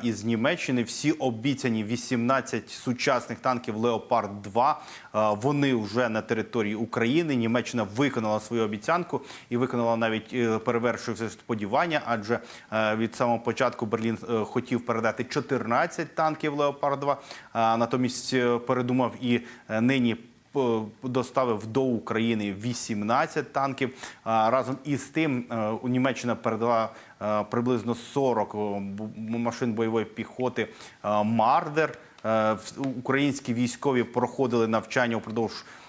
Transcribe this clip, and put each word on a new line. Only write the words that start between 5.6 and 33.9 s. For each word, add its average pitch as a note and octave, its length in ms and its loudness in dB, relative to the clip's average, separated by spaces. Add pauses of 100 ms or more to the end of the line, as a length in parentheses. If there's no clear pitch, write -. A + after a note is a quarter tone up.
вже A2+ 340 2
на A2 120 0
території G#2+ 540 0
України. B2+ 600 0
Німеччина A#2 600 0
виконала A2+ 440 0
свою A2+ 240 -2
обіцянку C#3+ 580 -2 (280)
і A#2+ 80 0
виконала A#2+ 380 2
навіть, A2 380 0
е, A#2 260 2
перевершивши A2+ 720 -2
сподівання, B2 760 -2
адже, A2+ 340 0 (340)
е, A2 220 2
від A2+ 200 -2
самого A#2+ 240 2
початку A#2+ 460 0
Берлін, A2 320 0 (120)
е, A#2 100 2
хотів A#2+ 460 -2
передати A2+ 380 0
чотирнадцять C3+ 920 -2
танків D#3 380 0
«Леопард C#3+ 460 0
два», C#3 180 0 (360)
а A2+ 240 4
натомість, B2 560 0
е, B2 240 4
передумав B2 640 0
і, A#2+ 180 2 (300)
е, A2 120 0
нині A#2+ 340 4 (360)
п-, A#2+ 300 2 (220)
доставив B2 640 0
до A2 140 0
України A2 800 0
вісімнадцять A#2+ 920 -2
танків. C3+ 400 -2 (300)
А, A2+ 260 4
разом B2+ 360 2
із C#3 180 -2
тим, C#3 480 -2
е, A2 160 -2
у A2 200 -4
Німеччина B2 480 0
передала, A2+ 540 2 (320)
е, G#2+ 220 0
приблизно A#2+ 520 0
сорок, A#2+ 600 0
е, - 20 -6 (220)
бу-, G2+ 380 -8
машин A#2 560 -2
бойової A2+ 320 0
піхоти, A#2 640 -4 (380)
е, G#2 180 4
«Мардер». D3 720 2 (280)
Е, A2 280 4
в-, C3 340 -6 (100)
українські C3 560 0
військові B2 500 0